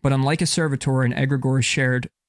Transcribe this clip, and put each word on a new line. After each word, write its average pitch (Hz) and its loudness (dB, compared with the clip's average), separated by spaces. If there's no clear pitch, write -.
But 135 2
unlike 139 0
a 175 0
servitor, 139 0
an 123 0
egregore 135 0
is 123 0
shared 127 0